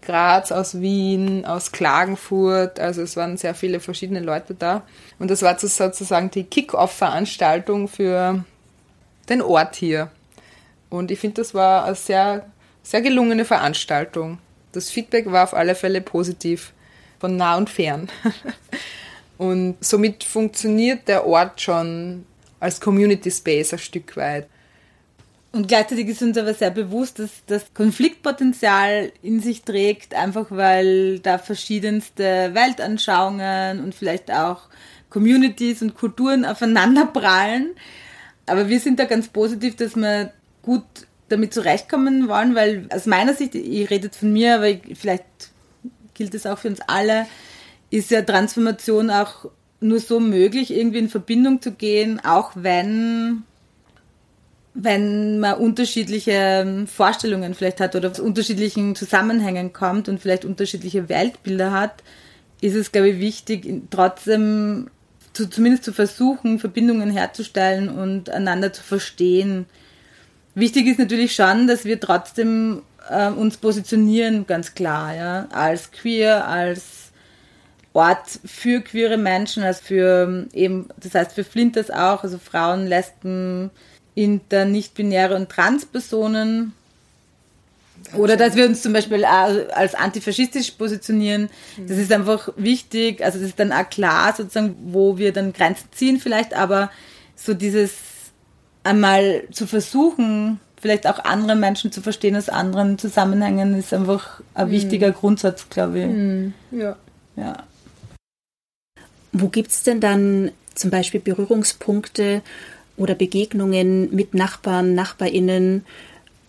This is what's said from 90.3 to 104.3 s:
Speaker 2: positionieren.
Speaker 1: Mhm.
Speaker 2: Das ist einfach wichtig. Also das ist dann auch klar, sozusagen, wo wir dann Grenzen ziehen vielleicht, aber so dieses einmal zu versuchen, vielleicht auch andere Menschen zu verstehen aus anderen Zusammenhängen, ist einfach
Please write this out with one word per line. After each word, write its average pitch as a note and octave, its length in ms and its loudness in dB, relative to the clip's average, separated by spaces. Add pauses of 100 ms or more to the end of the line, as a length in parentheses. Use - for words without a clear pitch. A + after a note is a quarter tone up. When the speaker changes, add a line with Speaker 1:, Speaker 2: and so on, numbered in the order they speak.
Speaker 2:
positionieren. G#3 800 -2 (260)
Speaker 1:
Mhm. F#3+ 100 -16
Speaker 2:
Das F#3 120 -2
ist G3 140 0
einfach G#3 440 2
wichtig. A3+ 640 -2
Also F#3 160 0
das F#3+ 100 -6
ist F#3 120 -6
dann G#3 120 2
auch F#3 160 0
klar, F#3+ 480 2
sozusagen, G#3+ 380 -2 (120)
wo F#3+ 320 2
wir G3 140 2
dann G3 200 -2
Grenzen - 400 -2
ziehen C4 260 0
vielleicht, A3+ 360 -2
aber G3 360 0 (460)
so - 180 -2
dieses G3+ 380 0 (920)
einmal G3 680 4
zu A3 140 -6
versuchen, A3 920 0 (200)
vielleicht G#3 260 0
auch G3+ 180 0
andere G#3+ 320 2
Menschen G3+ 360 0
zu - 100 -10
verstehen G#3 340 -2
aus G#3 120 -4
anderen F#3+ 500 0
Zusammenhängen, G3 800 2
ist F#3+ 160 -4
einfach F#3+ 460 -2 (140)